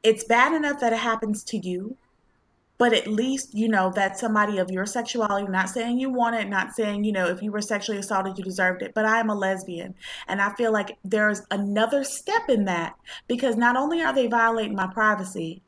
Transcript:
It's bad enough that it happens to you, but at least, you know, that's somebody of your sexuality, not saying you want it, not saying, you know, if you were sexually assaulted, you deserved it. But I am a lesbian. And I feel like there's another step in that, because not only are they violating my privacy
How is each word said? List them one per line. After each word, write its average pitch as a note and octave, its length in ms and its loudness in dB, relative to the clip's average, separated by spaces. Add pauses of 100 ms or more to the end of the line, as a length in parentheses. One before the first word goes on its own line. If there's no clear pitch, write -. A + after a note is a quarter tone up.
It's A3 220 4
bad B3 280 4
enough D4 280 0
that A#3 120 2
it A3+ 60 0
happens A3 460 -2
to - 140 -6
you, F#3 380 -6 (800)
but A#3 140 4
at G#3+ 140 2
least, B3 480 -2
you A3 140 2
know, F#3+ 260 4
that's G3 260 0
somebody G#3 380 2
of F#3 120 0
your F#3+ 160 -2
sexuality, G#3+ 640 -2
not F#3+ 220 0
saying A#3+ 280 -2
you C4 120 0
want A#3 260 0
it, G#3 120 -4
not G3 260 -2
saying, G#3 300 0
you G#3+ 80 0
know, F#3 160 2
if F3+ 140 -2
you G#3 100 -4
were G#3 100 -2
sexually G#3 360 -4
assaulted, F#3+ 380 -2
you F#3+ 80 -8
deserved F#3 380 0
it. G3 120 -10
But A3 120 2
I A3+ 140 4
am A3 100 0
a G#3 40 0
lesbian. F#3+ 600 -4 (340)
And G3 140 0
I G#3 120 0
feel A3+ 180 0
like G3+ 320 -2
there's G#3 460 2
another G#3+ 540 0
step A4 460 -2
in G#3 160 4
that, F3+ 280 -2 (340)
because A#3+ 280 0
not A#3+ 200 4
only D#4 260 0
are C4+ 100 0
they C4 140 4
violating A3+ 500 2
my F#3 160 -2
privacy F#3+ 760 0